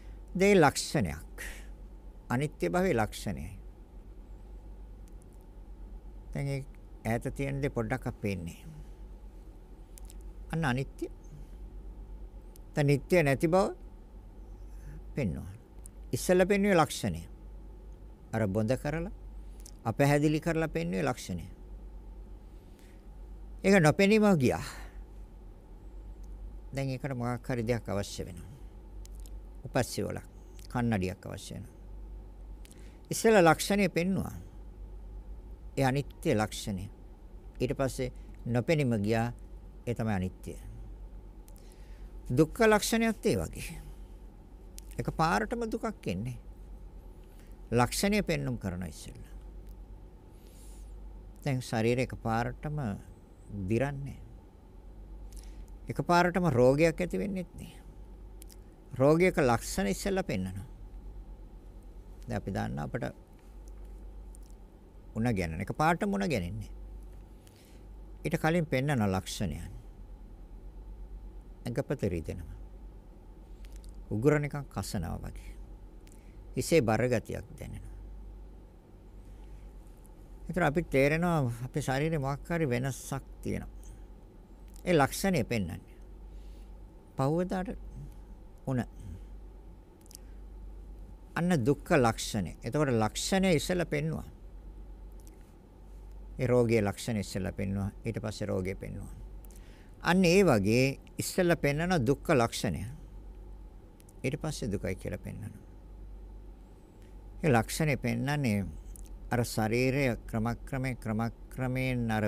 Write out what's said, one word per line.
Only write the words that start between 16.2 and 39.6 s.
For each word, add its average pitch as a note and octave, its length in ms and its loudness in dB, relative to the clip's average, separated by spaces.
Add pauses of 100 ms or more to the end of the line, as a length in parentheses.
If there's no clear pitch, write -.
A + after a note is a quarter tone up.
පෙන්වුවේ G3+ 300 6
ලක්ෂණය. G#2+ 460 4 (1080)
අර A2 180 2
බොඳ A2 260 4
කරලා, D#3+ 380 -2 (680)
අපැහැදිලි D3 600 6
කරලා D#3+ 260 2
පෙන්වුවේ E3+ 360 0
ලක්ෂණය. B2 420 -2 (2250)
ඒක F#3+ 180 8
නොපෙනීම G3 460 8 (100)
ගියා. B2 280 6 (2000)
දැන් C3+ 200 -2
ඒකට C3+ 260 -2
මොකක් A#2+ 340 -2
හරි A#2+ 140 0
දෙයක් A2+ 260 2
අවශ්‍ය G2 360 -2
වෙනවා. F2+ 240 -10 (1120)
උපස්සිවලක්, F#2+ 600 -2 (420)
කන්නඩියක් G#2 600 0
අවශ්‍ය F#2+ 280 -10
වෙනවා. F#2 220 -10 (1300)
ඉස්සෙල්ලා G#3+ 380 8
ලක්ෂණය F3+ 460 8
පෙන්වුවා. E3 480 0 (1300)
ඒ C3+ 140 2
අනිත්‍ය C3+ 480 2
ලක්ෂණය. G#2 560 0 (680)
ඊට B2+ 160 2
පස්සේ B2+ 380 0 (320)
නොපෙනීම A#2+ 560 4
ගියා. A2+ 320 4 (500)